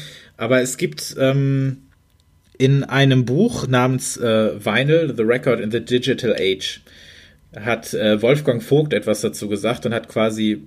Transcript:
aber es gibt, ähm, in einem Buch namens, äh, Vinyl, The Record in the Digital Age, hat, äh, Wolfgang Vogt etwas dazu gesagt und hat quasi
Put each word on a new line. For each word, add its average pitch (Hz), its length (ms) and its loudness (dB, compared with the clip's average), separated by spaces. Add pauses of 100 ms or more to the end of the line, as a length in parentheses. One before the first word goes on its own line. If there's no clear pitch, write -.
(360)
aber 123 240 2
es 123 160 -2
gibt, - 420 -8
ähm, 135 640 0 (760)
in 135 260 4
einem 131 400 4
Buch 139 460 0
namens, 127 480 0
äh, 110 480 0
Vinyl, 139 500 2
The 113 80 -2
Record 120 380 0
in 107 100 -4
the 117 80 -2
Digital 120 580 0
Age, 95 440 -4 (760)
hat, 113 380 -6
äh, 107 280 2
Wolfgang 127 400 2
Vogt 151 300 2
etwas 107 300 -2
dazu 113 260 -6
gesagt 104 380 -4
und 117 80 -2
hat 113 160 -6
quasi 110 580 0